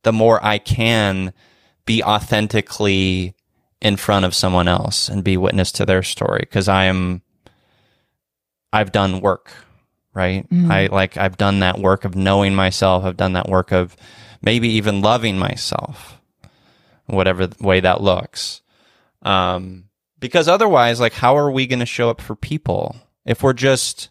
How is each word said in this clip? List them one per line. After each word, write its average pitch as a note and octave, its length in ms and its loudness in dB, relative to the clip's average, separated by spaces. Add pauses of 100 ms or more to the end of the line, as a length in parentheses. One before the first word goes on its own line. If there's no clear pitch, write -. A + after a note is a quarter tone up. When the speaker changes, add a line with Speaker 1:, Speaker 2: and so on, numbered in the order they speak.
Speaker 1:
the A2+ 80 2
more A2 340 4
I G#2+ 120 2
can G#2 720 0 (540)
be A2+ 180 0
authentically G2+ 1300 0 (460)
in G#2 140 2
front G2 300 0
of F2+ 100 -2
someone F2+ 320 2
else - 400 -2
and G2 160 -4
be F#2 140 0
witness F#2 360 0
to G2 120 -2
their F#2 180 2
story. - 480 -4
'Cause G2 160 0
I F#2+ 180 2
am, F#2 360 -2 (1500)
I've G#2 180 0
done F#2+ 300 0
work, F#2+ 300 -2 (600)
right? F#2+ 360 -2
Speaker 2:
Mm. F3 220 4
Speaker 1:
I, F#2+ 160 2
like, F#2+ 280 -2
I've F#2 220 -2
done G2 220 0
that F#2 200 0
work F#2+ 240 0
of F#2+ 120 -6
knowing G2 380 2
myself. F#2+ 520 0
I've F2+ 120 -4
done F#2 160 -2
that F2+ 140 -4
work F#2 240 0
of F2+ 240 0 (460)
maybe A#2 280 0
even G#2 320 0
loving A2 380 0
myself, - 800 -6 (840)
whatever F#2 420 0
th-, - 140 -14
way F#2 180 2
that F2+ 220 2
looks. - 600 -4 (600)
Um, F#2 640 -2 (340)
because D#3 300 0
otherwise, D3+ 500 4
like, A#2 140 2
how B2+ 240 4
are D3 140 2
we C3 140 0
gonna B2 200 -4
show A#2 240 -2
up - 100 -4
for - 160 -10
people - 640 -6 (280)
if A#2+ 180 -2
we're C3 100 4
just B2+ 580 -2